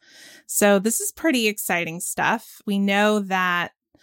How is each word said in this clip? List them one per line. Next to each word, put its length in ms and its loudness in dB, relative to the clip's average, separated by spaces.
So 320 4
this 220 -2
is 100 -6
pretty 380 0
exciting 520 -4
stuff. 680 -4
We 120 0
know 420 2
that, 520 -2